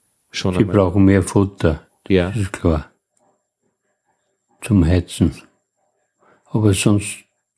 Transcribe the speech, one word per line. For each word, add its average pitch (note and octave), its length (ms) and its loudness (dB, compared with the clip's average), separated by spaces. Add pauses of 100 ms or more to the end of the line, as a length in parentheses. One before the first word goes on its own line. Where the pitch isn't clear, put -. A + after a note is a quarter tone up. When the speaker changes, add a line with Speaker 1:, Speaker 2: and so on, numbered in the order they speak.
(300)
Speaker 1:
schon - 240 -6
Speaker 2:
Sie F2+ 80 -2
Speaker 1:
einmal G2 140 -2
Speaker 2:
brauchen G2 300 2
mehr G2 180 4
Futter. F#2+ 640 -2 (200)
Speaker 1:
Ja. F2+ 220 0
Speaker 2:
Das G2 80 -8
ist G2 160 -6
klar. D#2 380 -4 (1700)
Zum F#2 240 2
Heizen. E2+ 480 0 (1160)
Aber G#2+ 220 2
sonst G2+ 500 -2 (340)